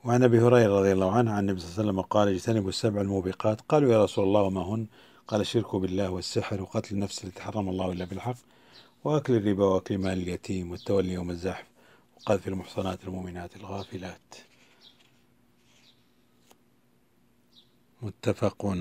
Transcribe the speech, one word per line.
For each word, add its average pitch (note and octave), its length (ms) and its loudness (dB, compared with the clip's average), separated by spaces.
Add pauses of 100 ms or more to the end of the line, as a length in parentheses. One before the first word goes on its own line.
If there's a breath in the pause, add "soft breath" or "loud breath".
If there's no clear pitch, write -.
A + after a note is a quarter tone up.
وعن B2 200 4
أبي A#2+ 160 8
هريرة A#2 400 6
رضي G2 120 6
الله F#2+ 200 2
عنه A#2 200 2
عن G#2 80 0
النبي G2 200 0
صلى E2+ 100 -12
الله F2 100 -8
عليه G#2 100 0
وسلم F#2+ 120 -2
قال: G#2 260 2
"اجتنبوا G2 420 0
السبع G#2 320 -2
الموبقات". G2 600 -2
قالوا: C#3+ 320 4
"يا G#2+ 100 6
رسول G2 220 0
الله، G2+ 160 4
وما F#2+ 200 0
هن؟" G#2+ 260 -4 (400 loud breath)
قال: G#2+ 140 0
"الشرك G#2+ 340 -2
بالله، F#2+ 340 -2
والسحر، F#2+ 520 -6
وقتل G2+ 340 -6
النفس G2+ 300 -6
التي F#2 160 -14
حرم G#2 280 -6
الله F#2 220 -4
إلا F2+ 140 -6
بالحق، F#2+ 300 -8 (680 soft breath)
وأكل D3 320 0
الربا، G2+ 300 2
وأكل F#2+ 320 0
مال F#2 240 -2
اليتيم، F2+ 500 -6
والتولي F#2 420 -2
يوم F2 160 -6
الزحف، F2 360 -8 (520 soft breath)
وقذف G2+ 300 -2
المحصنات F#2+ 560 -6
المؤمنات F2+ 520 -10
الغافلات". F#2+ 800 -14 (3750 soft breath)
متفق G#2+ 640 -2 (160)